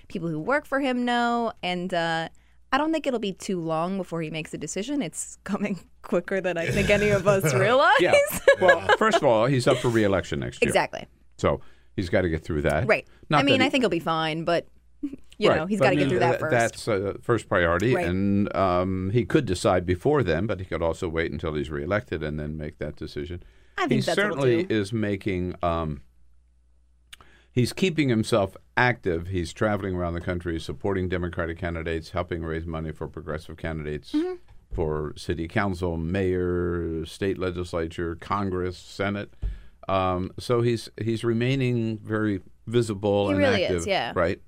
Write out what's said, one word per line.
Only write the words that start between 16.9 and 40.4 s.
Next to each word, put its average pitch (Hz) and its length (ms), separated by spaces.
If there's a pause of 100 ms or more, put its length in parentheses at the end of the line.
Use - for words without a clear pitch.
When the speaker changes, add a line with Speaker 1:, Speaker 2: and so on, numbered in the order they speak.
Speaker 2:
first - 280
priority. 90 480
Speaker 1:
Right. - 100
Speaker 2:
And, 98 480
um, 92 580
he 117 120
could 156 200
decide 92 400
before 123 380
then, 87 240
but 95 140
he 92 40
could 85 180
also 82 260
wait 82 240
until 78 220
he's 71 140
reelected 80 540
and 76 160
then 76 180
make 76 220
that 76 160
decision. 80 480 (340)
Speaker 1:
I 370 120
think - 20
Speaker 2:
He 131 120
Speaker 1:
that's 165 140
what 196 80
he'll 208 100
Speaker 2:
certainly 120 300
Speaker 1:
do. 113 100
Speaker 2:
is 104 180
making, 101 680
um, 82 420 (1500)
he's 120 220
keeping 156 360
himself 110 480 (200)
active. 95 520
He's 87 240
traveling 101 440
around 87 180
the 82 60
country 85 400
supporting 92 480
Democratic 85 500
candidates, 82 520
helping 87 340
raise 80 220
money 80 260
for 76 160
progressive 78 480
candidates 76 560
Speaker 1:
Mm-hmm. 359 220 (380)
Speaker 2:
for 76 440
city 82 320
council, 92 480
mayor, 87 1120
state - 320
legislature, 87 760
Congress, 90 640
Senate. 101 560 (540)
Um, 92 500
so 120 220